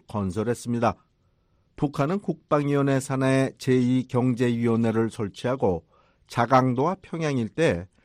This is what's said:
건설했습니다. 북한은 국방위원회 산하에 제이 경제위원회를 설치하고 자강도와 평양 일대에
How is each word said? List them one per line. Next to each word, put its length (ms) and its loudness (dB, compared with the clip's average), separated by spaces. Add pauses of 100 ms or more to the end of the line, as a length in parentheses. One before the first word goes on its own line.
건설했습니다. 880 -2 (800)
북한은 420 -2
국방위원회 800 0
산하에 560 0
제이 500 0
경제위원회를 1040 0
설치하고 760 -4 (400)
자강도와 760 2
평양 380 -4
일대에 480 0 (180)